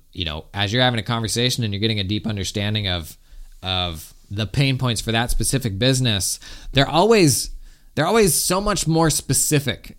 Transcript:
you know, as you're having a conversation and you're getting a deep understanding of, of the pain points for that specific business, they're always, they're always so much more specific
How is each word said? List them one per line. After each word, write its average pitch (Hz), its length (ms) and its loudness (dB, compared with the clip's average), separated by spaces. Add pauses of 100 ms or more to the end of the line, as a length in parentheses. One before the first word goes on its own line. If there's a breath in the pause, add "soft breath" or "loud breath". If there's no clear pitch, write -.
(120)
you 90 140 -6
know, 78 280 -6
as 101 200 -2
you're 127 100 2
having 120 160 2
a 101 40 -6
conversation 120 600 -2
and 104 100 -2
you're 98 60 -6
getting 110 200 0
a 101 40 -2
deep 101 240 -4
understanding 104 600 -4
of, 87 300 -6 (460 soft breath)
of 90 500 -6 (180)
the 101 160 -4
pain 135 300 0
points 123 240 -2
for 117 100 -4
that 117 180 0
specific 110 480 0
business, 123 640 0 (320 loud breath)
they're 139 160 4
always, 175 640 4 (440 soft breath)
they're 156 120 2
always 202 260 4
so - 280 0
much 208 260 -2
more 160 220 4
specific - 880 -2